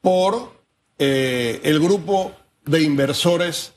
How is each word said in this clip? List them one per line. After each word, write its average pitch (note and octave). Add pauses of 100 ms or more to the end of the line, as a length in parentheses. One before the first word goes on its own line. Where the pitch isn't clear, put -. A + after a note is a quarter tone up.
por, F#3+ (460)
eh, C3
el D3+
grupo F#3 (320)
de D#3+
inversores D3+